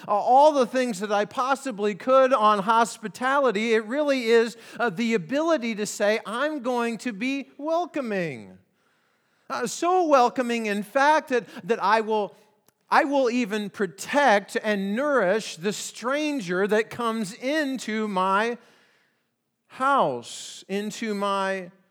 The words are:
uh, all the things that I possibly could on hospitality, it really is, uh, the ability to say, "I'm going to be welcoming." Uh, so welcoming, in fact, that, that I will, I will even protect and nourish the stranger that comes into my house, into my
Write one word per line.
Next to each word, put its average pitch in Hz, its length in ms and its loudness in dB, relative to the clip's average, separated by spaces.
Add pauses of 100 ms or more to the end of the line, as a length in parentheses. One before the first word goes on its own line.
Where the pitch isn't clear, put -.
uh, - 40 -4
all 247 420 6
the 269 120 4
things 247 360 -2
that 208 100 -4
I 208 140 2
possibly 254 680 -2
could 262 380 4
on 214 280 4
hospitality, 226 1120 0
it 220 100 2
really 262 440 -2
is, 233 280 4 (240)
uh, 233 100 0
the 226 240 -2
ability 233 640 0
to 208 100 -6
say, 214 400 0
"I'm 269 360 -4
going 233 380 -2
to 247 120 -6
be 254 460 -6
welcoming." 202 1000 -4 (880)
Uh, 240 160 -4
so 349 420 0
welcoming, 240 580 2
in 208 180 -2
fact, 294 460 2
that, 240 160 -2 (180)
that 185 180 -2
I 208 200 4
will, 214 340 -2 (540)
I 254 160 6
will 269 240 2
even 214 400 -2
protect 208 920 0
and 202 320 -2
nourish 226 640 0
the 175 160 -4
stranger 240 960 -4
that 214 220 2
comes 226 440 -4
into 247 760 -4
my 196 480 0 (1120)
house, 202 1000 -2
into 208 460 -6
my 196 580 -2 (200)